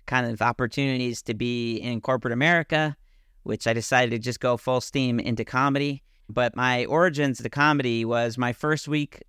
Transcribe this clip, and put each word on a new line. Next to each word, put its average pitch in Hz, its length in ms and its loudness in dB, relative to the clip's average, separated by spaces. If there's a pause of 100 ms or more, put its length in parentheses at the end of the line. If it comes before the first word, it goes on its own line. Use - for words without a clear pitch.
kind 127 200 0
of 113 160 -2
opportunities 123 800 -2
to 117 120 -4
be 120 420 -2
in 117 240 -4
corporate 127 320 -2
America, 156 640 2 (480)
which 110 220 -4
I 113 60 2
decided 120 380 2
to 117 80 -2
just 117 220 -6
go 123 160 2
full 127 240 0
steam 127 380 0
into 117 260 -2
comedy. 139 580 0 (260)
But 120 280 0
my 123 300 2
origins 147 560 2
to 117 80 -4
comedy 135 540 2
was 117 340 0
my 120 140 0
first 151 360 -2
week 147 400 -4